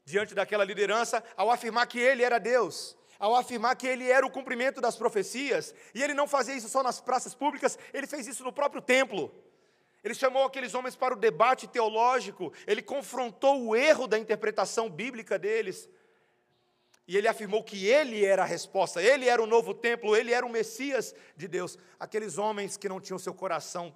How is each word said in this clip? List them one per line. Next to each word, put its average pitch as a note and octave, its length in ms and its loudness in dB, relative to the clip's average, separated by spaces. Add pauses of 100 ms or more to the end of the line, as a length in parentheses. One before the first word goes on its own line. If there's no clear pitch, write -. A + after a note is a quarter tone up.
diante G3 300 -4
daquela G3 300 0
liderança G#3 580 0 (140)
ao G3+ 140 2
afirmar A#3 360 0
que A#3+ 120 -8
ele B3 240 4
era A#3+ 180 2
Deus, G#3+ 560 0 (220)
ao G#3+ 180 2
afirmar B3 400 0
que B3+ 100 -8
ele B3+ 240 0
era C4 160 6
o C4 40 -8
cumprimento C4 500 -4
das A#3+ 160 0
profecias, A3 800 -2 (200)
e A3+ 80 -4
ele D4 120 0
não C#4+ 120 2
fazia C4+ 280 0
isso A3+ 140 -10
só C4 140 0
nas B3 180 -4
praças B3 340 -4
públicas, C#4 440 -2 (140)
ele C#4 140 -6
fez C#4 200 -10
isso B3 160 -12
no B3+ 100 -6
próprio C#4+ 280 -4
templo. A#3 520 2 (720)
Ele A3 120 -6
chamou C4 300 2
aqueles C4 280 -4
homens B3+ 220 -6
para B3+ 200 0
o A3 40 -4
debate A3+ 480 4
teológico, G#3+ 880 0 (140)
ele G#3+ 140 2
confrontou B3+ 840 0
o A3 100 2
erro B3+ 300 4
da G#3+ 120 2
interpretação G#3+ 720 -2
bíblica G#3+ 500 -6
deles, G3+ 500 -4 (1200)
e F3 80 -2
ele G#3 120 4
afirmou G#3+ 340 -2
que G3 240 -8
ele A#3 380 4
era G3 180 4
a E3+ 40 2
resposta, E3+ 560 -2
ele B3+ 260 4
era A#3+ 140 4
o A3 40 0
novo A3 280 2
templo, A3 420 0
ele A#3 160 2
era B3 140 2
o A#3+ 40 -10
Messias A#3+ 640 -4 (220)
de D3+ 100 -12
Deus. F3+ 320 -8 (200)
Aqueles F#3+ 400 -6
homens G3+ 380 -2
que G3+ 120 -8
não F#3+ 120 -6
tinham F#3 180 -8
seu F#3 160 -8
coração F3 600 -6